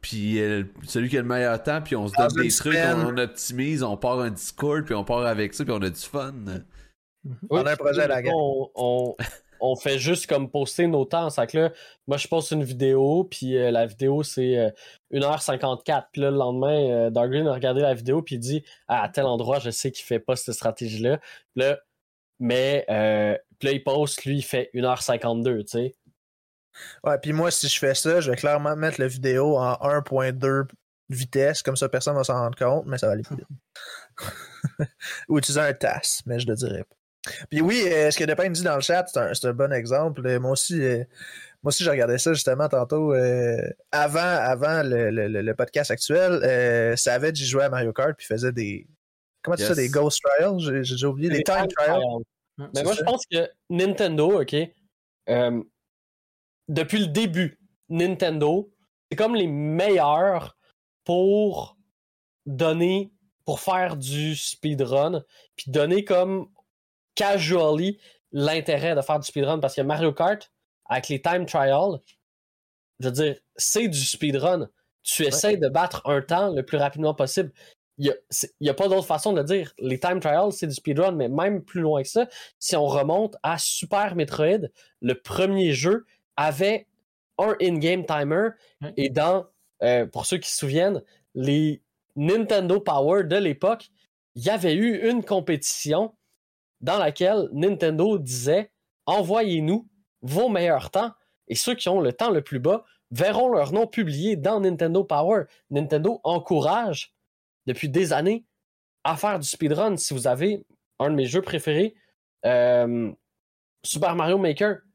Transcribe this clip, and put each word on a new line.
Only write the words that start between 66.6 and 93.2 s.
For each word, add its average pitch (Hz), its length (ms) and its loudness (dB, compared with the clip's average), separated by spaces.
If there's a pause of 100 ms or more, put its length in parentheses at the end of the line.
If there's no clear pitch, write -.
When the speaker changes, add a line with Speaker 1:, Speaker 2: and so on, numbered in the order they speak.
Speaker 3:
casually 180 840 2 (320)
l'intérêt 151 640 0
de 139 60 2
faire 151 180 0
du 147 60 -10
speedrun, 151 340 -2
parce 139 160 -2
que 143 60 -2
Mario 151 320 0
Kart, 190 380 -2 (340)
avec 123 240 -4
les 139 120 -4
time 175 240 0
trials, 151 540 2 (1000)
je 127 80 -2
veux 127 60 0
dire, 143 220 0 (200)
c'est - 320 0
du 151 120 -2
speedrun. 143 680 0 (340)
Tu - 200 -2
Speaker 2:
Ouais. 143 60 2
Speaker 3:
essaies 208 280 2
de 151 120 2
battre 170 360 0
un 139 160 2
temps 180 320 0
le 135 100 -2
plus 147 140 -4
rapidement 147 360 0
possible. 147 380 -2 (460)
Il 143 80 -4
y 208 60 4
a, - 40 0 (140)
c'est, - 320 -4
il 147 60 0
y - 20 4
a 139 40 2
pas 196 140 2
d'autre 190 200 2
façon 165 260 0
de 170 60 2
le 139 40 0
dire. 165 360 -2
Les 131 200 -4
time 180 200 0
trials, 175 340 2
c'est 175 140 -6
du 143 60 -4
speedrun, 156 380 0
mais 147 160 0
même 175 360 -2
plus - 180 -6
loin 151 220 2
que - 40 -8
ça, 240 200 0 (320)
si - 160 -2
on 147 100 2
remonte 160 580 0
à 160 140 -2
Super 196 580 -2
Metroid, 160 520 0 (340)
le 127 140 0
premier 185 580 0
jeu 175 320 0 (320)
avait 160 500 0 (500)
un 208 240 2
in-game 175 440 0
timer, 156 440 0 (320)
Speaker 4:
Ouais. 147 140 -12
Speaker 3:
et 139 140 0
dans, 170 360 2 (380)
euh, 120 220 4
pour - 200 -8
ceux 185 120 -2
qui - 120 -8
se - 80 -4
souviennent, 156 460 0 (320)
les 143 460 0 (340)
Nintendo 190 640 2
Power 170 460 2